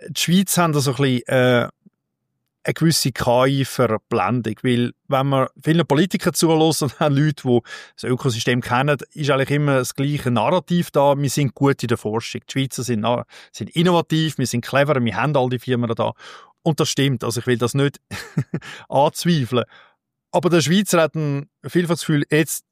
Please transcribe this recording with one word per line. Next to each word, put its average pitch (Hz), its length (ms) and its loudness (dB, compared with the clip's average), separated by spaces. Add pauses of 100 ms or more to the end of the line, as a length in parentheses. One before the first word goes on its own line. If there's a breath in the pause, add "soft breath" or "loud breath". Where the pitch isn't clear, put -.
(100)
die - 100 -6
Schweiz 185 380 2
haben 165 160 2
da 147 60 2
so 135 120 0
ein 117 40 -6
bisschen, 131 300 0
äh, 123 420 2 (960)
eine - 100 -2
gewisse 151 380 0
K-I-Verblendung, 120 1500 0
weil 120 300 0 (140)
wenn 135 200 0
man 135 200 0 (160)
vielen 160 240 2
Politikern 175 480 0
zulässt 160 480 2
und - 180 -4
auch 156 80 4
Leute, 143 400 0
die 120 120 6 (340 loud breath)
das - 100 -14
Ökosystem 123 560 -2
kennen, 135 380 0 (160)
ist 143 160 -2
eigentlich 135 200 0
immer 143 280 2
das 127 160 -4
gleiche 139 360 -2
Narrativ 160 600 0
da, 143 260 4
wir 143 140 -2
sind 143 240 -2
gut 139 280 0
in 120 60 -2
der 117 80 0
Forschung, 110 500 -6
die - 60 -14
Schweizer 135 300 -4
sind 113 180 -2
na-, 117 240 -2 (280 loud breath)
sind - 180 -10
innovativ, 160 640 0
wir 131 100 -2
sind 120 180 -4
clever, 139 380 0
wir 101 140 -2
haben 143 180 0
all 127 140 2
die 127 100 -4
Firmen 120 360 -2
da. 110 180 -2 (500 loud breath)
Und 165 160 0
das 156 120 0
stimmt, 135 340 0
also 113 160 -4
ich - 60 -8
will 123 100 2
das 117 160 -2
nicht 143 280 -2 (100)
<laughs> - 800 -10
anzweifeln. 135 760 0 (640 soft breath)
Aber 175 200 0
der 170 100 4
Schweizer 175 400 2
hat 156 140 0
ein, 143 340 -4 (160)
vielfach 170 300 0
das 151 60 -4
Gefühl, 143 300 0
jetzt 156 420 0